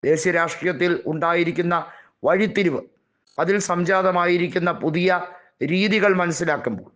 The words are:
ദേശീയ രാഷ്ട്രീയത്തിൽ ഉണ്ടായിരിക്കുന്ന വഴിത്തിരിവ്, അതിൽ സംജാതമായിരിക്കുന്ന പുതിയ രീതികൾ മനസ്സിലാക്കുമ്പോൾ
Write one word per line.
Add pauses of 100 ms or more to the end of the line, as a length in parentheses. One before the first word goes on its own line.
ദേശീയ
രാഷ്ട്രീയത്തിൽ (180)
ഉണ്ടായിരിക്കുന്ന (520)
വഴിത്തിരിവ്, (640)
അതിൽ (100)
സംജാതമായിരിക്കുന്ന (100)
പുതിയ (520)
രീതികൾ
മനസ്സിലാക്കുമ്പോൾ